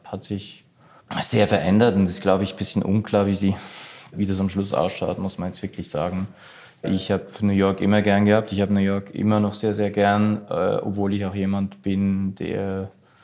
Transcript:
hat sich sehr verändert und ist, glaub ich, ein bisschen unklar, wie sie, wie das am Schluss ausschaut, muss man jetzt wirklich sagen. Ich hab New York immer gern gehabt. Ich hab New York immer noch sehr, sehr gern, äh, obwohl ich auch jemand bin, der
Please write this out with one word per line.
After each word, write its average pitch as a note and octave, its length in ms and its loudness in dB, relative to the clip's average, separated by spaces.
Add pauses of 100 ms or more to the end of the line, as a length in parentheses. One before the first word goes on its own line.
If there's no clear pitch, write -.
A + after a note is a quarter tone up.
hat F#2+ 200 -12
sich - 400 -10 (580)
sehr G#2+ 240 4
verändert G2 480 4
und G2 100 4
ist, F2+ 180 -2
glaub F#2+ 200 4
ich, G2 120 -4
ein - 20 -18
bisschen - 260 -2
unklar, G2+ 440 2
wie G2+ 80 2
sie, G2 200 2 (580)
wie F#2+ 140 -2
das F#2+ 140 -2
am G2 80 0
Schluss F#2+ 260 -4
ausschaut, F#2 440 -2
muss F#2+ 200 -6
man F2+ 100 -4
jetzt - 140 -12
wirklich F#2+ 260 -10
sagen. F2+ 400 -4 (540)
Ich - 280 -2
hab - 300 -2
New G2+ 120 2
York G2 280 4
immer G2+ 220 4
gern G2+ 220 4
gehabt. G#2+ 280 4
Ich G2 80 -2
hab G2 100 0
New G2+ 100 2
York G2 340 -2
immer G#2+ 260 2
noch G2+ 140 0
sehr, A2 200 -2
sehr G2+ 160 -2
gern, G#2 580 2
äh, F#2+ 280 0
obwohl G2+ 380 -2
ich G2+ 100 -2
auch F#2+ 100 -6
jemand G2 480 -4
bin, G2 520 0
der F#2+ 560 -6 (340)